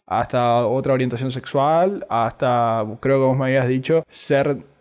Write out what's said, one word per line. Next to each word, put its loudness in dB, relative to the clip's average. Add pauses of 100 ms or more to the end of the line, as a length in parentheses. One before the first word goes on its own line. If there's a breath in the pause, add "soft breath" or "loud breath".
hasta 0
otra 0
orientación -2
sexual, 0
hasta, 0 (160)
creo 2
que 2
vos 2
me -2
habías 0
dicho, 0
ser -2 (240)